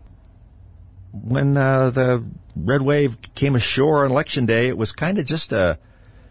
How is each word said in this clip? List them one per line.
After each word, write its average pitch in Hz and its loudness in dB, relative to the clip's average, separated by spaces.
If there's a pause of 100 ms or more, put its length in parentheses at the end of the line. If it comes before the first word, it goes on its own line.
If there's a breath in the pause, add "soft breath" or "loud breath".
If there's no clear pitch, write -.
(1120 soft breath)
When, 139 -2
uh, 135 2
the 127 0 (320)
red 120 0
wave 139 0 (180)
came 139 0
ashore 143 2
on 131 0
election 139 0
day, 113 2
it 92 -4
was 110 -2
kinda 170 -2
just 156 -4
a, 90 0 (500 soft breath)